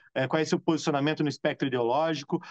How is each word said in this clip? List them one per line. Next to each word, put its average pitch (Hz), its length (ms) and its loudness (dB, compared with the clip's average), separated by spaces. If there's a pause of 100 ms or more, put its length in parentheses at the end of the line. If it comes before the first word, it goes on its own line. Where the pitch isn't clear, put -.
(160)
eh, 131 120 0
qual 160 140 2
é 156 40 2
seu 165 140 0
posicionamento 151 600 0
no 151 80 2
espectro 139 380 -2
ideológico, 143 840 0